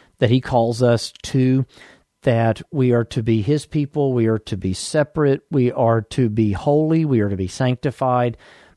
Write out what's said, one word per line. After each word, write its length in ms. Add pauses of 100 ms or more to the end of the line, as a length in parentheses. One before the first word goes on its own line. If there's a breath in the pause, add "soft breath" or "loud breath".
(180 loud breath)
that 120
he 100
calls 420
us 300 (120)
to, 420 (560 loud breath)
that 380 (120)
we 200
are 120
to 180
be 200
his 240
people, 460
we 140
are 140
to 160
be 160
separate, 800
we 200
are 300
to 280
be 240
holy, 520
we 160
are 80
to 80
be 120
sanctified. 880 (400 loud breath)